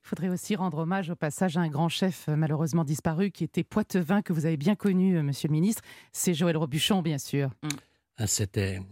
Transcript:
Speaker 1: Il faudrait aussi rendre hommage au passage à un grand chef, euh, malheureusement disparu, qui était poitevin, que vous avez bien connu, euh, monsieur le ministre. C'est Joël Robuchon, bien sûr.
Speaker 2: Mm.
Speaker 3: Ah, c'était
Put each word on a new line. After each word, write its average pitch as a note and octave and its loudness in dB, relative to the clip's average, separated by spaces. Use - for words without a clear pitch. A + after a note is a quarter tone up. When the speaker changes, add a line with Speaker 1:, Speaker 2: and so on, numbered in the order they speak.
Speaker 1:
Il - -20
faudrait E3+ -4
aussi F3+ -2
rendre E3+ -2
hommage E3+ -2
au F3 -4
passage D#3+ 0
à - 2
un E3 2
grand D3+ 2
chef, - -2
euh, D3+ 0
malheureusement D#3+ 2
disparu, D#3+ 0
qui - -6
était D#3+ -2
poitevin, G3+ 0
que - -4
vous D#3 0
avez E3 2
bien D3+ 2
connu, F#3 2
euh, D#3 2
monsieur C#3+ -2
le D3 2
ministre. F3 2
C'est - 0
Joël D#3+ 2
Robuchon, D#3+ 0
bien D3+ 0
sûr. C#3+ -2
Speaker 2:
Mm. D#3 -6
Speaker 3:
Ah, A2 -2
c'était G2 -2